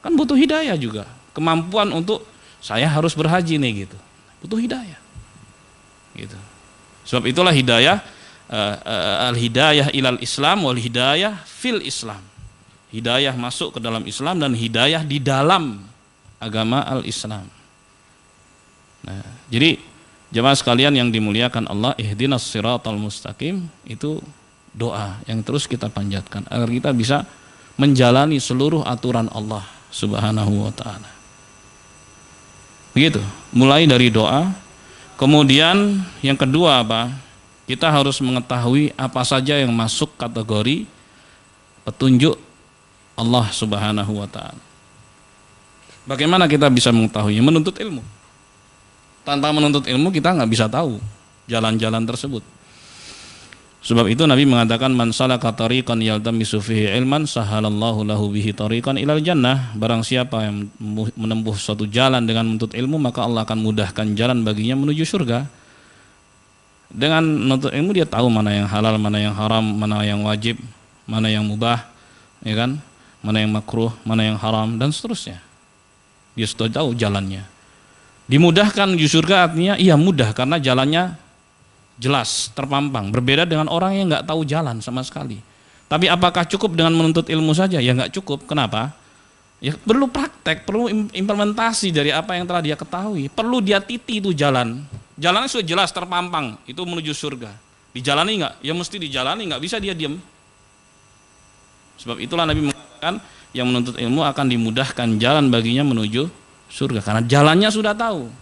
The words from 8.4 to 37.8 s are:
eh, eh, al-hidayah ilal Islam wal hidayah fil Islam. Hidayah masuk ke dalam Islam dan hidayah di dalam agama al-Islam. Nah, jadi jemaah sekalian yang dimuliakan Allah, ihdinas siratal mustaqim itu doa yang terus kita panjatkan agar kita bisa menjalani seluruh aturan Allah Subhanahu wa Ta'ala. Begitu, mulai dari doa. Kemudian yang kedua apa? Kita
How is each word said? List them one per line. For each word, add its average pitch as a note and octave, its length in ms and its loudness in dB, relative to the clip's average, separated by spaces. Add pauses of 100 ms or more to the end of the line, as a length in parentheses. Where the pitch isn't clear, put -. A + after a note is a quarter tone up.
eh, G#2 320 -2
eh, G2+ 480 -2
al-hidayah C3+ 640 2
ilal C3 240 0
Islam D3+ 480 0
wal B2 120 -2
hidayah C#3 680 -2
fil A#3+ 360 -4
Islam. G#2+ 360 -10 (720)
Hidayah A#2+ 440 -2
masuk B2 420 -8
ke - 20 -8
dalam A2+ 240 -6
Islam D3+ 400 -4
dan C#3 120 0
hidayah A#2+ 520 0
di C#3 160 -4
dalam C#3 600 2 (520)
agama A2+ 480 -2
al-Islam. G#2+ 640 -8 (1600)
Nah, G2 200 -12 (280)
jadi C#3 260 2 (560)
jemaah C3+ 240 4
sekalian C3+ 380 2
yang A#2+ 160 2
dimuliakan A2 580 -2
Allah, G#2+ 300 -2
ihdinas A2+ 480 -2
siratal A2+ 500 -4
mustaqim D3 680 -8 (180)
itu D3 380 -8 (500)
doa G#2+ 540 -6
yang A2+ 180 -4
terus C#3 220 -4
kita A2 240 -6
panjatkan G2 580 -6
agar A#2 220 -2
kita B2+ 240 -2
bisa A#2+ 220 0 (600)
menjalani C3+ 640 6
seluruh C#3+ 440 0
aturan A#2 480 -2
Allah G#2+ 320 -8 (240)
Subhanahu G#2 800 0
wa G2+ 40 -10
Ta'ala. G#2+ 360 -12 (1800)
Begitu, C3+ 280 4 (320)
mulai C3+ 320 8
dari B2 240 6
doa. A2+ 400 2 (680)
Kemudian D#3 840 6 (220)
yang C3+ 160 0
kedua C#3 440 4
apa? A2+ 320 -2 (560)
Kita C#3+ 200 0